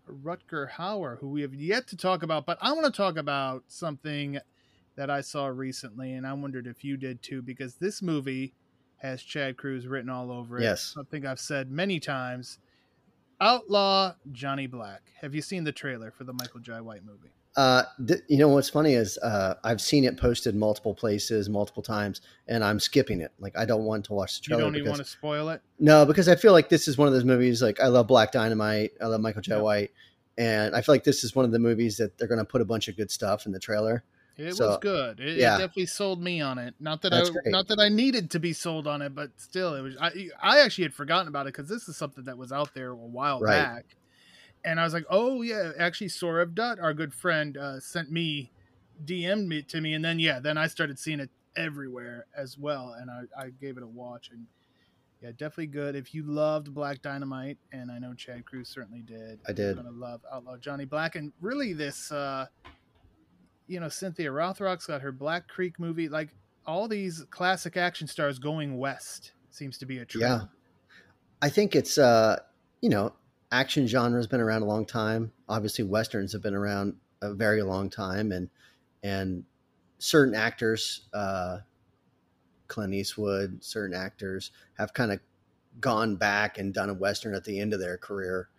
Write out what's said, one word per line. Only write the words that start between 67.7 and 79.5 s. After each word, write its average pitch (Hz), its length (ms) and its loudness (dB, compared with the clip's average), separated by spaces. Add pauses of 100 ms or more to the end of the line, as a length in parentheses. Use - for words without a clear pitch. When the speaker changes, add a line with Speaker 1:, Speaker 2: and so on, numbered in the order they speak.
Speaker 1:
action 175 320 -2
stars 143 320 -2
going 147 360 -4
west - 540 -8 (200)
seems 135 280 -14
to 131 80 -14
be 127 120 -8
a 120 60 -12
trend. 113 180 -4
Speaker 2:
Yeah. 117 240 2 (920)
I 143 100 2
think 202 260 4
it's, 131 200 2
uh, 113 440 8 (400)
you 240 80 2
know, 110 260 2 (380)
action 131 340 2
genre 120 320 2
has 117 80 0
been 123 140 0
around 110 220 0
a - 20 -2
long 107 200 0
time. 110 460 -2 (180)
Obviously, 107 360 -2
Westerns 101 480 -2
have 101 100 -8
been 101 140 -2
around 101 400 -2 (260)
a 104 100 -6
very 107 300 2
long 95 280 -2
time, 101 420 -4
and, 90 180 -6 (540)
and 95 400 -4 (540)